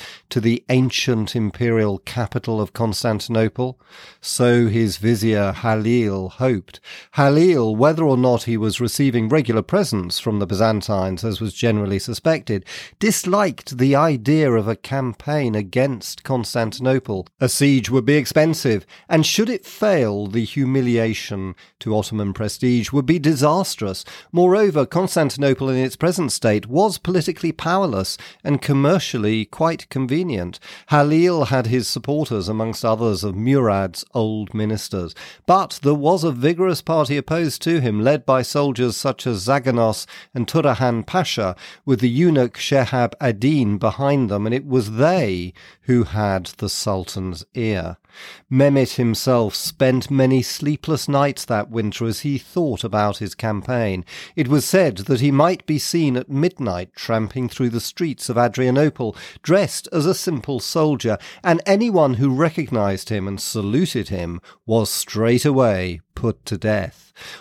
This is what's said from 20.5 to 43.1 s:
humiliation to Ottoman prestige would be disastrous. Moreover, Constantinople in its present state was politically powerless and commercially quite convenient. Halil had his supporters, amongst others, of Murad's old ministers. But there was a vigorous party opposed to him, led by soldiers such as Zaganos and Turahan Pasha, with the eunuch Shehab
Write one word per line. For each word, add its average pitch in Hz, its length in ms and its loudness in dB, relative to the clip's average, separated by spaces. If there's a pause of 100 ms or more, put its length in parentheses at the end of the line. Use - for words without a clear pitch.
humiliation 117 1040 0 (240)
to 110 160 -4
Ottoman 104 380 -2
prestige 113 580 0
would 135 160 0
be 165 140 2
disastrous. 147 840 0 (280)
Moreover, 180 520 4
Constantinople 143 840 0
in 131 80 0
its 131 180 -2
present 165 380 -2
state 104 340 0
was 170 320 0
politically 170 540 -2
powerless 165 640 -2 (240)
and 147 180 0
commercially 135 840 2
quite - 460 -4
convenient. 131 680 -4 (300)
Halil 156 580 4
had 123 220 0
his 120 180 0
supporters, 123 640 -4
amongst 110 360 -4
others, 110 380 0
of 98 140 -4
Murad's 107 760 0
old 110 400 -4
ministers. 107 640 -4 (320)
But 180 380 2
there 147 100 4
was 156 300 0
a 160 80 0
vigorous 165 500 0
party 147 340 0
opposed 156 460 -4
to 226 180 0
him, 107 220 0
led 135 240 2
by 131 160 2
soldiers 127 540 0
such - 320 -4
as 101 180 -4
Zaganos 120 600 2 (280)
and 120 140 -2
Turahan 127 580 2
Pasha, 110 480 -2 (300)
with 127 160 2
the 123 100 2
eunuch 139 460 2
Shehab 127 640 0